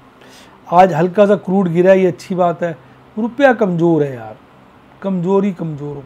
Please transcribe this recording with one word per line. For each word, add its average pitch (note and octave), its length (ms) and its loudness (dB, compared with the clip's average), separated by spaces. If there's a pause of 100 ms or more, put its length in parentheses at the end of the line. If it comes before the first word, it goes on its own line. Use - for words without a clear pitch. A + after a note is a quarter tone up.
(680)
आज F3+ 260 4
हल्का F3 320 2
सा G3+ 100 2
crude F#3 320 -2
गिरा F3 240 4
है, F#3+ 80 6
ये F#3 80 2
अच्छी F3+ 280 -6
बात F3 280 -2
है। E3+ 80 -6 (460)
रुपया A#3+ 360 2
कमज़ोर E3+ 500 0
है C#3 120 -6
यार, A2 220 -16 (640)
कमज़ोर F#3+ 440 -2
ही G3+ 60 -2
कमज़ोर D3 440 -10
हो C#3 100 -16